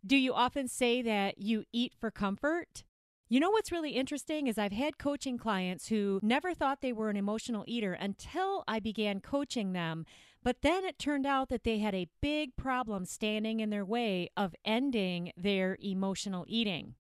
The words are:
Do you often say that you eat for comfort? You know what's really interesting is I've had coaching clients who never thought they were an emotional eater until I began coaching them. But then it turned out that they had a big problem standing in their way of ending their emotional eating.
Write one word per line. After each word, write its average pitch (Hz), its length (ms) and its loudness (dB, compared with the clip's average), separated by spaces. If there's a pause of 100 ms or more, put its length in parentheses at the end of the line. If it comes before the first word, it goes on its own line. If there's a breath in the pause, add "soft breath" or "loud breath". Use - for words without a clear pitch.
Do 196 100 4
you 262 200 4
often 247 320 2
say 247 340 2
that 208 380 0
you 214 240 2 (100)
eat 240 260 0
for 220 120 -4
comfort? 285 720 -2 (440)
You 247 120 4
know 330 100 4
what's 427 220 2
really 330 180 -2
interesting 285 560 -2
is 226 140 0
I've 202 120 2
had 277 280 -2
coaching 277 400 -2
clients 185 480 -2
who 202 340 2
never 285 320 2
thought 277 280 0
they 254 120 0
were 220 160 -2
an 208 80 0
emotional 208 480 -2
eater 214 280 -2
until 339 720 -2
I 220 120 0
began 208 400 -2
coaching 240 540 -2
them. 165 320 -2 (380 loud breath)
But 240 180 -2
then 359 240 2
it 330 140 -6
turned 277 260 0
out 269 240 0
that 247 140 -2
they 220 160 2
had 208 160 0
a 180 120 0 (140)
big 294 340 0
problem 226 500 -2
standing 214 540 0
in 214 120 0
their 208 120 0
way 196 540 0
of 190 160 0 (100)
ending 202 720 0
their 190 460 2
emotional 190 680 -2
eating. 214 560 -2